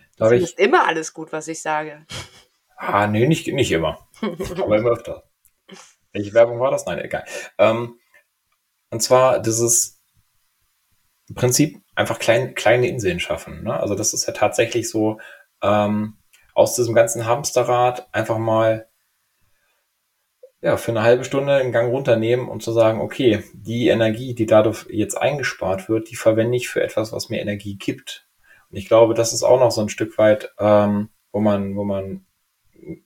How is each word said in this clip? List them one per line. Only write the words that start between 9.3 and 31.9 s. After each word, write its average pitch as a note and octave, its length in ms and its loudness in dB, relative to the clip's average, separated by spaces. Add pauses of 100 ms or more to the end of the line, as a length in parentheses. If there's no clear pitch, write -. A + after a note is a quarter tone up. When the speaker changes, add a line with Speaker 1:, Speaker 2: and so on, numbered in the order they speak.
Speaker 2:
dieses A2+ 580 -2 (1400)
Prinzip B2+ 460 0 (140)
einfach G#2+ 240 -2
klein, B2+ 360 0
kleine A#2+ 340 2
Inseln F#2+ 320 -2
schaffen, D#2+ 440 -8
ne? B2 160 -4
Also G2+ 140 -2
das - 200 -2
ist - 120 -6
ja - 60 -4
tatsächlich A2+ 560 -2
so, A2 300 -2 (440)
ähm, G#2 540 0 (380)
aus - 220 2
diesem A#2 180 0
ganzen A#2 320 2
Hamsterrad B2 840 0
einfach A2+ 260 -2
mal, A2 500 0 (1700)
ja, A2 140 0
für - 160 -4
eine A2 100 -2
halbe B2 220 4
Stunde C#3 300 0
einen B2+ 180 0
Gang A#2+ 180 0
runternehmen B2 580 0
und A2 140 -10
zu A#2 100 -6
sagen, A2 280 4
okay, G#2+ 420 0 (100)
die A#2 360 -2
Energie, A2+ 460 0
die A#2 120 -2
dadurch G#2+ 420 4
jetzt G#2+ 280 -4
eingespart G2 720 -4
wird, A2+ 220 -2
die - 60 -14
verwende A2+ 400 2
ich A#2+ 120 -6
für - 140 -2
etwas, - 300 -4
was A2+ 160 -10
mir G#2+ 120 -6
Energie G2+ 360 -8
gibt. - 500 -10 (440)
Und - 80 -14
ich G2 100 -10
glaube, A#2 260 6
das A2+ 180 0
ist A2+ 100 -6
auch - 180 6
noch A#2+ 100 4
so A2 120 -2
ein G#2 80 -2
Stück - 280 -6
weit, G#2+ 400 2
ähm, G#2 520 2 (220)
wo G#2 80 -2
man, G2+ 360 -2
wo G2+ 80 -4
man G2 400 -6 (800)